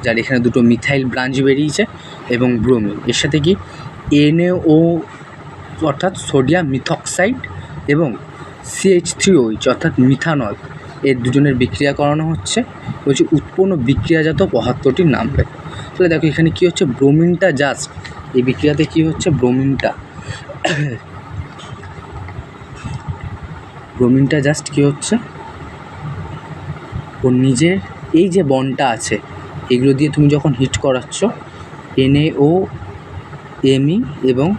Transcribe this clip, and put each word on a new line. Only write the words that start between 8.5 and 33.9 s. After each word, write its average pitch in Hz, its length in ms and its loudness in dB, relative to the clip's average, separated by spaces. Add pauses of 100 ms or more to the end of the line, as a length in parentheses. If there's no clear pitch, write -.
সিএইচ 175 340 4 (120)
থ্রি 190 120 6 (120)
ওইচ 110 180 -2 (100)
অর্থাৎ 156 200 0 (160)
মিথানল, 139 460 0 (540)
এর 135 160 4
দুজনের 135 380 4
বিক্রিয়া 139 380 0
করানো 147 320 2
হচ্ছে। - 260 -2 (460)
বলছে 139 200 2 (120)
উৎপন্ন 190 360 0 (160)
বিক্রিয়াজাত 156 520 0 (140)
পদার্থটির 127 640 2
নাম 110 100 -2 (100)
লেখো। - 200 -2 (360)
তাহলে 180 200 2
দেখো 160 200 0
এখানে 165 240 2
কি - 120 2
হচ্ছে, 180 160 0 (120)
ব্রোমিনটা 165 520 4 (120)
just, 135 300 -2 (460)
এই 123 120 4
বিক্রিয়াতে 147 440 2
কি 160 160 2
হচ্ছে, 156 200 -2 (120)
ব্রোমিনটা, 127 500 2 (4000)
ব্রোমিনটা 131 500 4
just 147 280 0
কি 143 140 2
হচ্ছে, 143 260 -2 (2000)
ওর 127 80 4 (140)
নিজের 147 300 4 (440)
এই 202 140 6
যে 190 80 4 (100)
বন্ডটা 131 340 0 (100)
আছে, 110 200 -4 (580)
এগুলো 131 240 4
দিয়ে 147 160 2
তুমি 147 200 6
যখন 147 260 2
হিট 131 140 0 (100)
করাচ্ছ, 127 340 -2 (880)
এনএও, 143 460 4 (1200)
এমই 143 240 2 (340)